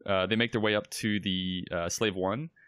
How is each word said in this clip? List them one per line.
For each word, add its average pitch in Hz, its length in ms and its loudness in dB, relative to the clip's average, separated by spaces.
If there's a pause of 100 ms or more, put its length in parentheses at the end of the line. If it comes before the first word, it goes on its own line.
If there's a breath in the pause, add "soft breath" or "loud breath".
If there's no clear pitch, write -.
uh, 95 200 2
they 107 100 2
make 117 160 2
their 113 80 0
way 107 160 4
up 104 140 -2
to 104 300 -2
the, 92 520 -2
uh, 85 160 -2
Slave 104 260 0
One, 101 360 -2 (180 soft breath)